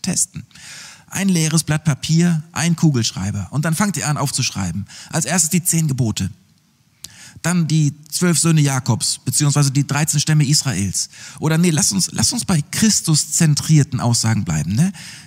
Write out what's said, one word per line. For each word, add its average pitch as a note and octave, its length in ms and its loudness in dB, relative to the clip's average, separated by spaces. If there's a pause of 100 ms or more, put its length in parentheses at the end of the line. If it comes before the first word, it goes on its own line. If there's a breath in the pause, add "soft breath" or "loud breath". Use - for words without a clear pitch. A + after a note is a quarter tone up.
testen. - 420 -4 (640 loud breath)
Ein F#3+ 220 -2
leeres D#3+ 340 2
Blatt D3+ 200 -2
Papier, E3 580 2 (120)
ein E3 220 0
Kugelschreiber. G2+ 760 0
Und C#3+ 140 -2
dann D#3+ 100 -2
fangt G3+ 220 -2
ihr G#2 100 -2
an D3 100 0
aufzuschreiben. G2 680 -4 (240 loud breath)
Als E3 140 -2
erstes D#3+ 260 0
die F3 120 2
zehn E3 240 0
Gebote. A#2+ 440 -2 (1120 loud breath)
Dann E3+ 240 0
die D3+ 260 2 (160)
zwölf F3 300 0
Söhne E3 200 4
Jakobs, C3+ 640 0
beziehungsweise C#3+ 480 2
die C#3 160 0
dreizehn D3+ 320 -2
Stämme D3+ 260 2
Israels. G2+ 640 -2 (300 loud breath)
Oder D#3+ 200 0
nee, F3+ 100 4
lasst D3 240 0
uns, - 180 -2
lasst - 220 0
uns A#3+ 100 -4
bei D#3+ 200 0
christuszentrierten D#3 1400 2
Aussagen A2 420 0
bleiben, D#2 300 -2
ne? E3+ 180 2 (360 loud breath)